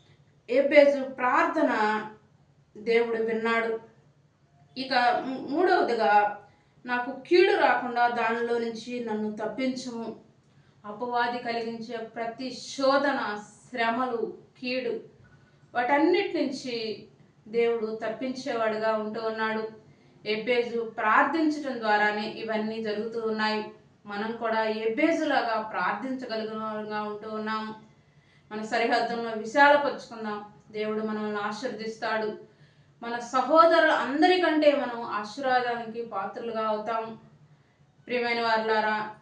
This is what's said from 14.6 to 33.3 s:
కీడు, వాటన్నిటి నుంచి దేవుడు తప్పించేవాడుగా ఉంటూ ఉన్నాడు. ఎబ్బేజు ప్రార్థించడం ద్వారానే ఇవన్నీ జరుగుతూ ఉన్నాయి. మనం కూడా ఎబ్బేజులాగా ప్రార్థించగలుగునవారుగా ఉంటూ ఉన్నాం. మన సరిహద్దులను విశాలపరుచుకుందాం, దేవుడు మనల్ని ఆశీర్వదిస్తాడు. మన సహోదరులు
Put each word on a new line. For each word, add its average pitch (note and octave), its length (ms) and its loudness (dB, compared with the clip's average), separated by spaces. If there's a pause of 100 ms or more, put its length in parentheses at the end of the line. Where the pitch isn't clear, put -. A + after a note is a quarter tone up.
కీడు, B3 600 -6 (540)
వాటన్నిటి D#4 580 2
నుంచి A#3 760 -4 (420)
దేవుడు A3+ 560 0
తప్పించేవాడుగా A3 920 -2
ఉంటూ G#3+ 300 -4
ఉన్నాడు. A3 420 -2 (580)
ఎబ్బేజు A3+ 540 0
ప్రార్థించడం C4 1000 2
ద్వారానే G#3+ 500 2
ఇవన్నీ A3 520 -4
జరుగుతూ A3 380 -4
ఉన్నాయి. G#3+ 520 -2 (340)
మనం G#3+ 300 -6
కూడా A3 280 0
ఎబ్బేజులాగా A#3 960 0
ప్రార్థించగలుగునవారుగా G#3+ 1400 -6
ఉంటూ G#3 280 -10
ఉన్నాం. G#3+ 440 -6 (800)
మన G#3+ 120 -8
సరిహద్దులను A#3 760 0
విశాలపరుచుకుందాం, A3+ 1040 2 (260)
దేవుడు G#3+ 300 -2
మనల్ని G#3+ 380 -4
ఆశీర్వదిస్తాడు. G#3+ 1000 -4 (640)
మన A#3 160 -6
సహోదరులు D#4+ 760 6